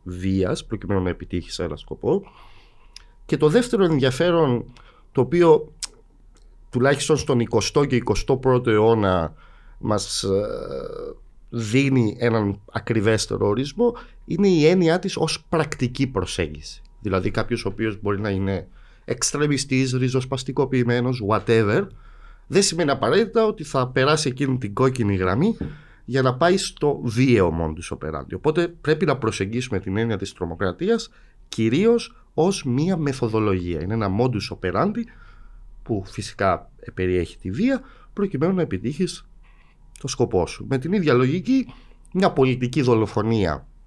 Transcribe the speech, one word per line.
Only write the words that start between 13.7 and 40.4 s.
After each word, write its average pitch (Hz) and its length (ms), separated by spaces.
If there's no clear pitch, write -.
είναι 190 220
η 165 200
έννοια 175 320
της 190 180
ως - 320
πρακτική 135 580
προσέγγιση. 82 760
Δηλαδή, 95 300
κάποιος 113 340
ο - 40
οποίος 104 320
μπορεί 101 180
να 107 100
είναι 95 380
εξτρεμιστής, 131 880
ριζοσπαστικοποιημένος, 127 1300
whatever, 113 600
δεν 185 160
σημαίνει 165 280
απαραίτητα 196 540
ότι 214 180
θα 131 240
περάσει 143 420
εκείνη 131 280
την 104 160
κόκκινη 123 420
γραμμή 101 420
για 131 160
να 131 140
πάει 175 220
στο - 460
βίαιο 113 580
modus 80 360
operandi. 76 380
Οπότε 156 320
πρέπει 156 380
να 135 120
προσεγγίσουμε 110 600
την 95 180
έννοια 113 200
της 95 160
τρομοκρατίας 95 760
κυρίως 185 680
ως 185 300
μία 147 340
μεθοδολογία. 107 840
Είναι 95 120
ένα 110 160
modus 120 400
operandi 151 420
που 104 220
φυσικά - 640
περιέχει 90 440
τη 92 140
βία, 240 300
προκειμένου 190 400
να 180 80
επιτύχεις 143 640
το - 80
σκοπό 92 400